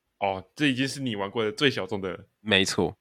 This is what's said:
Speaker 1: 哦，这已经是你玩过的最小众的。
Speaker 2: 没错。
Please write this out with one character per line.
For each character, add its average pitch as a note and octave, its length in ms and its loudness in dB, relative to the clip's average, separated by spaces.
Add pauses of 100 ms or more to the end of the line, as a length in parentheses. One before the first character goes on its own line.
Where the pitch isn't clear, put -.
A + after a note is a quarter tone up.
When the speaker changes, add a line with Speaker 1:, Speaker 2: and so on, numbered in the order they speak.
(200)
Speaker 1:
哦， F#2+ 240 -2 (120)
这 D3 120 0
已 C3+ 60 2
经 C3 140 -2
是 C3 120 -8
你 B2+ 160 -4
玩 G2 140 -4
过 A2+ 140 -2
的 G#2+ 80 0
最 C#3+ 180 2
小 G#2+ 160 -2
众 G2 160 -4
的。 F#2 240 -8 (160)
Speaker 2:
没 G2+ 240 6
错。 F2+ 360 0